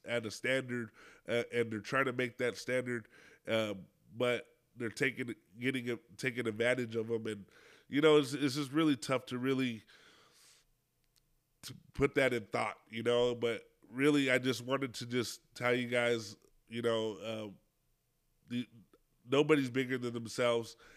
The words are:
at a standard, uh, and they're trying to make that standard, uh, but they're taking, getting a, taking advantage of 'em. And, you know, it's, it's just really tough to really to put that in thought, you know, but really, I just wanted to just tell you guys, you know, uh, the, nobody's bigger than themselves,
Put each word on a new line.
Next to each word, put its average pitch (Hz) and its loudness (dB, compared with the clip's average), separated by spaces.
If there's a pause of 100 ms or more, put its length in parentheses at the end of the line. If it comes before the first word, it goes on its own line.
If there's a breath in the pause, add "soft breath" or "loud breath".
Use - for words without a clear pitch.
at 117 -2
a 107 -8
standard, 123 -2 (400 loud breath)
uh, 117 2 (100)
and 117 0
they're 107 -4
trying 135 0
to 127 -2
make 123 -2
that 120 -2
standard, 123 -4 (420 loud breath)
uh, 110 0 (440)
but 123 0 (300)
they're 117 -4
taking, 120 -2 (260)
getting 123 -2
a, 120 -2 (200)
taking 123 -4
advantage 117 0
of 113 -4
'em. 113 -2
And, 101 -8 (440 loud breath)
you 139 0
know, 151 10
it's, 135 2
it's 135 0
just 143 -4
really 156 2
tough 127 -2
to 127 -6
really 127 -2 (1800 loud breath)
to 131 -12 (200)
put 131 2
that 131 4
in 117 0
thought, 113 -2 (120)
you 113 -6
know, 120 4
but 117 -2 (300)
really, 139 4
I 127 6
just 123 -2
wanted 131 -2
to 123 -8
just 120 -4 (140)
tell 123 0
you 123 0
guys, 120 0 (340)
you 117 -6
know, 110 0
uh, 110 -8 (1000)
the, 120 -4 (640)
nobody's 143 4
bigger 127 0
than 120 -4
themselves, 117 -2 (200 loud breath)